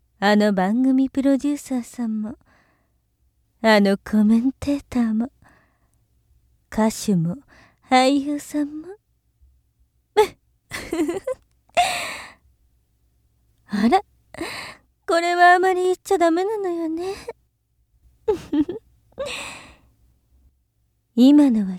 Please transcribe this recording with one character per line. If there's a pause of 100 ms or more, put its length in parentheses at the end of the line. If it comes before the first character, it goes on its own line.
(180)
あ
の
番
組
プ
ロ
デ
ュ
ー
サ
ー
さ
ん
も、 (1200)
あ
の
コ
メ
ン
テ
ー
タ
ー
も、 (1400)
歌
手
も、 (540)
俳
優
さ
ん
も。 (1300)
<laughs> (3500)
あ
ら、 (1040)
こ
れ
は
あ
ま
り
言
っ
ち
ゃ
ダ
メ
な
の
よ
ね。 (1120)
<laughs> (2750)
今
の
は